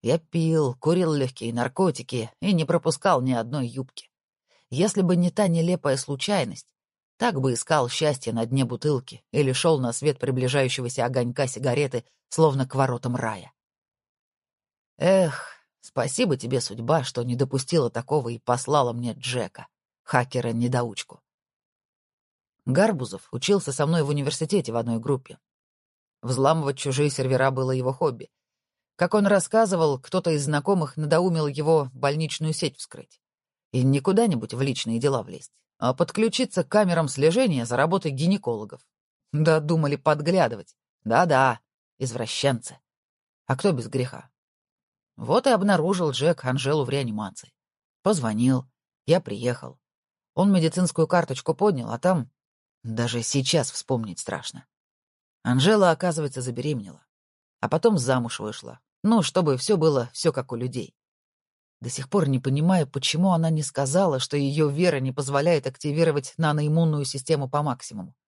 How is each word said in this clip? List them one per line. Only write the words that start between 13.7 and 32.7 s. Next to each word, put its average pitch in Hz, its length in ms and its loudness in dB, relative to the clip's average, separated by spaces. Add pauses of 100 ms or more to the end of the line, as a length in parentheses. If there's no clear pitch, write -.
Эх, 175 560 2 (280)
спасибо 135 560 -2
тебе, 127 240 -4
судьба, 120 420 -2
что 123 200 -6
не 123 120 -2
допустила 131 540 0
такого 123 400 -2
и 117 100 -10
послала 123 540 0
мне 120 200 -4
Джека, 123 540 -8 (360)
хакера-недоучку. 120 1160 -2 (1400)
Гарбузов 135 680 0
учился 165 400 0
со 147 140 0
мной 160 180 2
в 139 60 -2
университете 147 640 -2
в 113 60 -2
одной 117 220 -2
группе. 135 400 -4 (840)
Взламывать 139 560 0
чужие 143 320 0
сервера 131 420 0
было 131 200 -2
его 127 200 -2
хобби. 131 380 -4 (680)
Как 180 180 0
он 208 140 4
рассказывал, 185 720 2
кто-то 180 320 -2
из 147 140 0
знакомых 151 500 0
надоумил 160 520 2
его 147 460 2
больничную 147 600 -2
сеть 156 240 -4